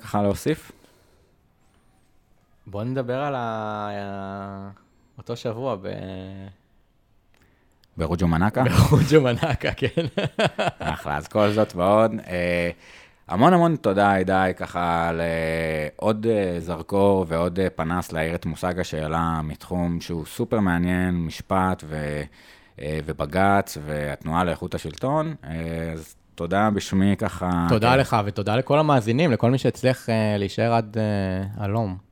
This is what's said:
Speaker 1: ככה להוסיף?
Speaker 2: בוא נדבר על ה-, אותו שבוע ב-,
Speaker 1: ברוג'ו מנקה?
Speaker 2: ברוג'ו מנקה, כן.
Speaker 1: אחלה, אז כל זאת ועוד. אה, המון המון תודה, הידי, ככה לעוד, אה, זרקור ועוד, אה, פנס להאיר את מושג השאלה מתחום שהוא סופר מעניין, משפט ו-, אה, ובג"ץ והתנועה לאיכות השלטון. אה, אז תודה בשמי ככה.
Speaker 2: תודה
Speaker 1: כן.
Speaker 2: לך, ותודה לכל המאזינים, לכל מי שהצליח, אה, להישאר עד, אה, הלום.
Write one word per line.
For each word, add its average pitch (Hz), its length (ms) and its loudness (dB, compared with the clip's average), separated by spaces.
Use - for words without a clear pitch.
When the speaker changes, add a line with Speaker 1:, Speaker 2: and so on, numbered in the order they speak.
Speaker 1:
ככה 104 200 -2
להוסיף? 101 500 -2
Speaker 2:
בוא 101 180 -6
נדבר 127 340 -4
על 143 180 -4
ה-, 101 1300 -6
אותו 117 180 -8
שבוע 120 400 -4
ב-, 95 120 -10
Speaker 1:
ברוג'ו 85 320 0
מנקה? 98 360 4
Speaker 2:
ברוג'ו 147 560 6
מנקה, 123 520 0
כן. 151 340 -2
Speaker 1:
אחלה, - 380 -4
אז 76 120 -6
כל 104 220 4
זאת 107 260 2
ועוד. 104 360 4
אה, 87 420 0
המון 123 240 6
המון 170 240 4
תודה, 101 360 4
הידי, 95 440 2
ככה 85 560 -2
לעוד, 82 1120 -2
אה, 95 340 0
זרקור 95 680 0
ועוד, 85 320 -2
אה, 92 100 0
פנס 87 420 -4
להאיר 80 220 -2
את 90 120 -6
מושג 87 340 -4
השאלה 82 640 -2
מתחום 85 560 -4
שהוא 82 260 -8
סופר 120 340 -2
מעניין, 90 540 0
משפט 90 720 -2
ו-, 73 360 -6
אה, 78 240 -6
ובג"ץ 85 840 0
והתנועה 76 580 -2
לאיכות 87 300 -4
השלטון. 143 600 -4
אה, 71 60 -12
אז 80 220 -12
תודה 98 360 2
בשמי 98 480 2
ככה. 90 500 0
Speaker 2:
תודה 113 240 4
Speaker 1:
כן. 131 60 6
Speaker 2:
לך, 131 260 2
ותודה 104 320 -2
לכל 143 220 2
המאזינים, 139 540 4
לכל 113 180 4
מי 131 80 2
שהצליח, 127 520 0
אה, 107 280 2
להישאר 110 340 0
עד, 110 260 0
אה, 101 680 -2
הלום. 101 320 -2